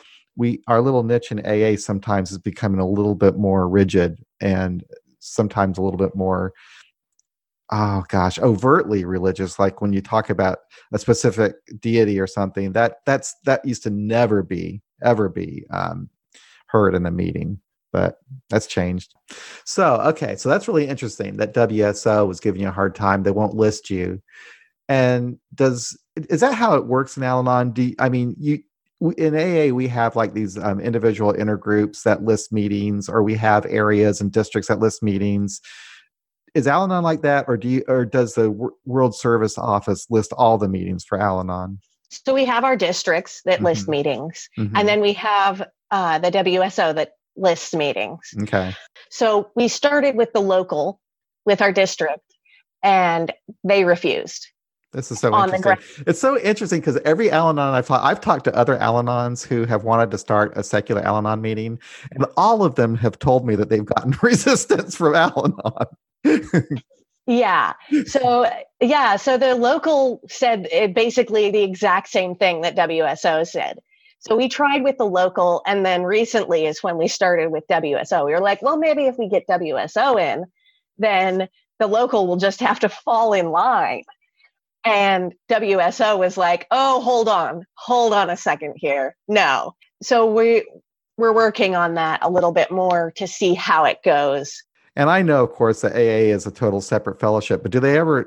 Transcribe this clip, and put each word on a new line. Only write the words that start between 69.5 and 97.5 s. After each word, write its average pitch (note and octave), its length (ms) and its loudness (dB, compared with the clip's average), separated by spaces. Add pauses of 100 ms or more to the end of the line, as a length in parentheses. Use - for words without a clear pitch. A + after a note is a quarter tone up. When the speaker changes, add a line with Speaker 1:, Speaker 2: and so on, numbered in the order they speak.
Speaker 2:
local C4+ 720 0
said A3+ 420 -2
it, F#3 240 0
basically G#3+ 560 2
the G#3 140 2
exact F#3+ 440 0
same F3+ 280 -2
thing F3+ 240 0
that D#3+ 160 -2
W E3 280 0
S D3 200 -4
O D#3+ 180 2
said. - 380 -6 (400)
So - 160 0
we B3 120 2
tried C#4 360 0
with C4+ 120 0
the B3+ 100 0
local, F3+ 600 2
and G3 180 0
then F3+ 200 0
recently G3+ 640 0
is D3+ 180 -6
when F3 140 -2
we E3 100 0
started E3+ 420 0
with D#3 160 -6
W D#3+ 300 0
S - 160 -4
O. C#3+ 120 2
We D3 80 0
were E3+ 80 2
like, G3+ 220 0
"Well, C#4+ 140 0
maybe D4+ 300 0
if B3 120 -2
we A3+ 100 -4
get F#3+ 200 -2
W F3+ 280 -2
S A#2+ 200 -6
O B3 200 2
in, D#3+ 280 -2 (540)
then F#3+ 500 0 (320)
the G#3+ 80 0
local A3 400 2
will F3+ 80 0
just F#3+ 240 -2
have A#3 180 0
to G#3+ 100 0
fall A3+ 440 0
in F3+ 180 0
line." E3+ 540 0 (800)
And G3 500 0 (140)
W G#3 320 2
S F3 200 0
O G#3+ 180 2
was F#3 180 0
like, F3 340 0
"Oh, C4 300 2
hold A#3 280 0
on. E3+ 460 -2
Hold A#3 380 0
on G3+ 180 2
a F3 60 -4
second D3+ 400 -4
here. C#3 400 -4 (100)
No." F3 480 0 (260)
So A3+ 320 2
we, A3+ 320 4 (520)
we're A3+ 180 2
working G#3+ 400 2
on E3+ 200 0
that D#3+ 280 -2
a E3+ 80 0
little F3+ 220 2
bit E3 180 2
more F3 460 0
to G3 100 -8
see F3+ 280 0
how E3+ 300 2
it A#2 200 0
goes. C#3+ 580 0 (360)
Speaker 1:
And C#3+ 120 4
I F#3 100 4
know, D3 240 4
of A#2 80 -6
course, A2+ 300 0
that G#2+ 120 0
A - 40 -2
A A2 320 4
is G#2 160 0
a G#2 40 -8
total G2+ 300 -2
separate G2+ 400 -4
fellowship, G#2+ 420 0